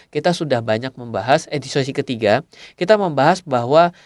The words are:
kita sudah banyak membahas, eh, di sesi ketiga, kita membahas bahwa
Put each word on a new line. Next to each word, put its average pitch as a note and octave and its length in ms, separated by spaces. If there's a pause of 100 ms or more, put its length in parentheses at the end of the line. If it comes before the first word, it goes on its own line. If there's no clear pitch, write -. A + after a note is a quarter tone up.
(100)
kita E3+ 240
sudah C3 320
banyak A#2 320
membahas, A#2+ 480
eh, D3 160
di C3 80
sesi C3+ 240
ketiga, A#2 480 (320)
kita G3+ 240
membahas E3+ 480
bahwa C#3+ 480 (120)